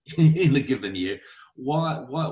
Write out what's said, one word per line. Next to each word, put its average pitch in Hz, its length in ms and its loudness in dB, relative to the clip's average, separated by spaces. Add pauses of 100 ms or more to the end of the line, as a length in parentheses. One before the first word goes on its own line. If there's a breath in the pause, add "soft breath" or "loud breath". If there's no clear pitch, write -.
<laughs> - 140 -18
in 160 400 6
a 131 40 2
given 104 340 -4
year. 92 220 -4 (380 loud breath)
Why, 151 520 -4
why, 156 240 -6